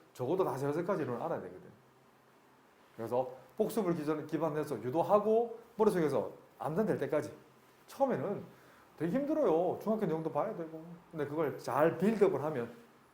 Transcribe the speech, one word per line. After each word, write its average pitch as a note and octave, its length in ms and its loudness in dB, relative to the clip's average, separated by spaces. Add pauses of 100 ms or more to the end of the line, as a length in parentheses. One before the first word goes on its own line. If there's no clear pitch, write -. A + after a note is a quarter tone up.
(120)
적어도 D#3+ 320 0
다섯, C3+ 240 -2
여섯 E3 180 -2
가지로는 C3+ 340 -2
알아야 D3+ 200 -4
되거든. F#2 280 -14 (1300)
그래서 A#2+ 360 -2 (240)
복습을 G3 380 0
기전, D3+ 320 -2
기반해서 D3 560 -2
유도하고 G3+ 760 2 (180)
머릿속에서 D#3 540 2 (280)
암산될 D#3+ 400 0
때까지. D3 340 -2 (560)
처음에는 F#3+ 560 -2 (520)
되게 F3 220 0
힘들어요. A#3 640 2
중학교 G#3+ 240 0
내용도 D#3+ 240 -2
봐야 F#3 240 -2
되고. D#3+ 300 -10 (260)
근데 D3+ 160 -4
그걸 D3 320 -2
잘 C#3+ 400 2
빌드업을 F#3+ 460 4
하면 C3 280 -4 (420)